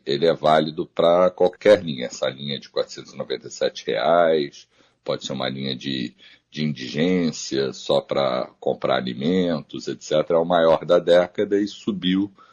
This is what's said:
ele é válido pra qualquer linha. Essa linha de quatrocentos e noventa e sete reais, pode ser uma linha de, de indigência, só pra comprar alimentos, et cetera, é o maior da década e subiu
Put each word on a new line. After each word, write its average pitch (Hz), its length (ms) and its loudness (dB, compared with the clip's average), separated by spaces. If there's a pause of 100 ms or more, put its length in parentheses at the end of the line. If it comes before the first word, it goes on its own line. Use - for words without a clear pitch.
ele 71 220 0
é 80 80 4
válido 78 500 0
pra 87 460 2
qualquer 92 520 4
linha. 69 220 -6
Essa - 240 -6
linha 69 300 -8
de - 100 -20
quatrocentos - 440 -8
e 67 40 -16
noventa 65 300 -8
e - 40 -16
sete - 360 -4
reais, 78 800 2 (360)
pode 69 220 -6
ser 69 80 -8
uma 65 160 -4
linha 65 260 -6
de, 65 380 -6 (380)
de 76 120 -6
indigência, 69 1080 -2
só - 260 -2
pra 65 600 -2
comprar 65 380 -2
alimentos, 73 920 -2
et 69 160 -8
cetera, 78 340 0
é - 20 4
o 82 60 0
maior 82 400 4
da 87 140 4
década 90 600 2
e 104 80 0
subiu 95 640 -2 (220)